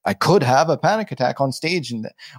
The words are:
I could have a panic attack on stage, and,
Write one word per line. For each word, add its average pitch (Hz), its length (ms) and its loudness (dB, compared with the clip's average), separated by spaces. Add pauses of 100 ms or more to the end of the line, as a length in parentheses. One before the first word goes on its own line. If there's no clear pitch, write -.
I - 80 0
could 175 300 2
have 135 260 4
a 147 80 0
panic 202 340 -2
attack 135 300 -2
on 135 100 0
stage, 156 400 -4
and, 113 160 -8 (320)